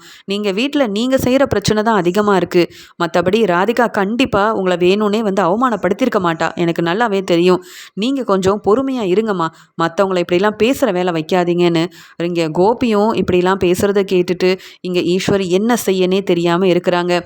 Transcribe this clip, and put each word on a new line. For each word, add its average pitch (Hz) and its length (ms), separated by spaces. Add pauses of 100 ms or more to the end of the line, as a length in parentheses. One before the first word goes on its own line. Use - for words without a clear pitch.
(280)
நீங்க 202 240
வீட்ல 269 360
நீங்க 240 300
செய்யற 262 280
பிரச்சனை 214 380
தான் 220 180
அதிகமா 196 340
இருக்கு. 170 280 (360)
மத்தபடி 180 460
ராதிகா 202 460
கண்டிப்பா 214 640
உங்களை 185 240
வேணும்னே 202 440
வந்து 196 220
அவமானப்படுத்தியிருக்க 202 800
மாட்டா, 165 340
எனக்கு 170 280
நல்லாவே 196 420
தெரியும். 180 360 (340)
நீங்க 254 280
கொஞ்சம் 196 400
பொறுமையா 254 460
இருங்கம்மா. 185 400 (280)
மத்தவங்களை 185 460
இப்படிலாம் 202 360
பேசுற 262 340
வேலை 180 200
வைக்காதீங்கன்னு 175 720 (400)
இங்க 170 180 (100)
கோபியும் 214 640
இப்படிலாம் 185 460
பேசுறத 196 440
கேட்டுட்டு 185 440 (320)
இங்க 180 260
ஈஸ்வரி 190 420
என்ன 214 300
செய்யனே 190 440
தெரியாம 170 440
இருக்கிறாங்க. 175 460 (120)